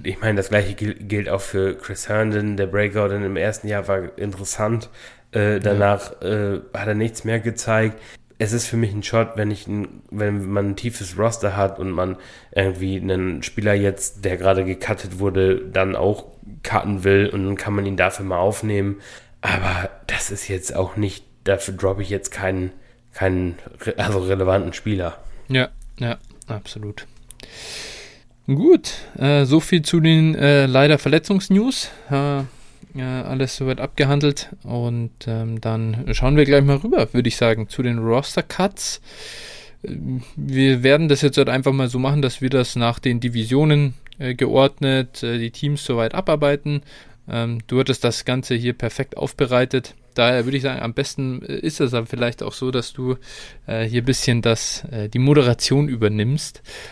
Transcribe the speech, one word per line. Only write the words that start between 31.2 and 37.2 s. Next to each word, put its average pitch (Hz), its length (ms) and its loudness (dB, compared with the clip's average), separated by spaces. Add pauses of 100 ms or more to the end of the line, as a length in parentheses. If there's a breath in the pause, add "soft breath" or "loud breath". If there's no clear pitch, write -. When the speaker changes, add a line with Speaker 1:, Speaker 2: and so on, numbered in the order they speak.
Speaker 2:
Äh, 143 300 0 (560 soft breath)
äh, 131 60 -6
alles 127 540 -4
soweit 131 240 -2
abgehandelt 143 680 2 (120)
und, 117 480 -4 (160)
ähm, 113 340 -4
dann 110 520 -2
schauen 135 240 4
wir 147 80 8
gleich 139 180 6
mal 139 140 6
rüber, 143 360 2
würde 120 160 2